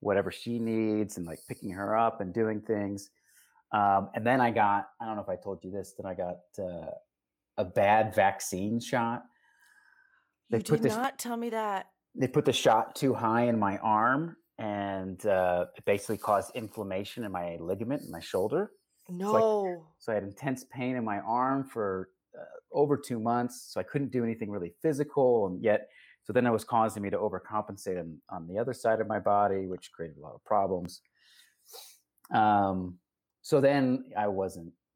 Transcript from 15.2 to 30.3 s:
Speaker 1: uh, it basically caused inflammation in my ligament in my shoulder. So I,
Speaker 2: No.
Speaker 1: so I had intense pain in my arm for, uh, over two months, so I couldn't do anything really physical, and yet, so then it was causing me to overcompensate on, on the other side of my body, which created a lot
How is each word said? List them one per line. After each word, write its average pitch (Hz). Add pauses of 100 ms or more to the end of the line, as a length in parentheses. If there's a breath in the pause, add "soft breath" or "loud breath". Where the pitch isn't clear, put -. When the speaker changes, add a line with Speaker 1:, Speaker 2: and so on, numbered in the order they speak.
Speaker 1:
uh, 90 (100)
it -
basically 104
caused 101
inflammation 104
in 98
my 87
ligament 98
in -
my 82
shoulder. 110 (340)
So 185
I, 202
Speaker 2:
No. 196 (120)
Speaker 1:
so -
I -
had 101
intense 127
pain 127
in 120
my 101
arm 127
for, 98 (300)
uh, - (280)
over 143
two 127
months, 120 (100)
so -
I -
couldn't 139
do 120
anything 110
really 90
physical, 135
and 92
yet, 107 (340 soft breath)
so -
then 120
it 120
was 107
causing 110
me 101
to 98
overcompensate 98
on, 82 (120)
on 87
the 92
other 123
side 113
of 104
my 104
body, 101
which 92
created 78
a 71
lot 71